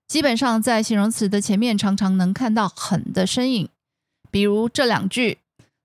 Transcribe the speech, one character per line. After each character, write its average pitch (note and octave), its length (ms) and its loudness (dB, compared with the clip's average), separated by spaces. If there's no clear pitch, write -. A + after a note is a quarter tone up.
基 D4+ 140 -2
本 B3+ 160 2
上 A#3 240 0
在 A3+ 220 2
形 A3+ 120 -2
容 G#3 160 2
词 G#3+ 160 -2
的 G3+ 140 0
前 G3+ 180 0
面 A3+ 200 2
常 G3+ 180 0
常 F#3+ 220 2
能 F#3 160 2
看 A3+ 200 -2
到 G#3+ 140 2
“很” - 460 -4
的 F#3 120 0
身 B3+ 240 -2
影。 G#3+ 200 -2
比 G3+ 120 0
如 G#3 260 2
这 C#4 160 -2
两 F#3+ 240 0
句 A#3+ 300 -2